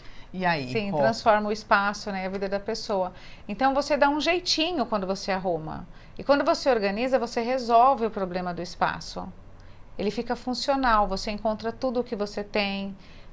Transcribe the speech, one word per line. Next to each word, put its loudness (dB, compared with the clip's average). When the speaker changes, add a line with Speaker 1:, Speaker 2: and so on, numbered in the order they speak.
Speaker 1:
E -2
aí, 0
Speaker 2:
Sim, 0
Speaker 1:
Rô? 0
Speaker 2:
transforma 4
o 0
espaço, 0
né, -4
a -4
vida -4
da -2
pessoa. -2
Então 2
você 2
dá 6
um 0
jeitinho 0
quando -2
você -4
arruma. -4
E -10
quando 4
você 2
organiza, 2
você -4
resolve 4
o -2
problema -4
do -6
espaço. -4
Ele -2
fica -4
funcional, 2
você -4
encontra -2
tudo -2
o 0
que -6
você -4
tem. -2